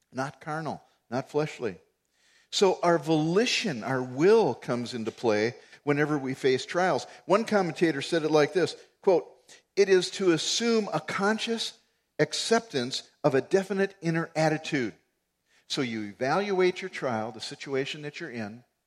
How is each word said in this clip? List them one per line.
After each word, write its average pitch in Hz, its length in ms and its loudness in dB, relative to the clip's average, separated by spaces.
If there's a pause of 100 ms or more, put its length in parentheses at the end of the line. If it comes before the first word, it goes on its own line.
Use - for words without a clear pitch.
(120)
not 131 280 -8
carnal, 151 400 -8 (300)
not 123 200 -6
fleshly. 139 480 -4 (760)
So 190 320 4
our 170 140 4
volition, 160 840 0
our 127 180 -2
will 147 540 4
comes 120 400 -6
into 113 160 -4
play 110 440 0 (340)
whenever 147 300 2
we 131 160 -4
face 131 320 0
trials. 175 400 0 (180)
One 214 220 2
commentator 165 560 2
said 165 200 -2
it 156 80 0
like 147 220 4
this, 170 240 0 (240)
quote, 180 260 4 (480)
"It 196 140 4
is 185 220 4
to 185 220 2
assume 220 600 0
a 156 80 -2
conscious 220 720 -2 (460)
acceptance 151 880 -2 (200)
of 143 100 4
a 135 60 6
definite 190 640 -2
inner 165 340 -2
attitude." 156 560 -2 (760)
So - 140 -6
you 113 220 -4
evaluate 180 800 -2
your 190 80 -10
trial, 117 420 -4
the 110 80 -14
situation 139 640 -6
that 147 180 -14
you're 165 100 -12
in, 117 340 -12 (220)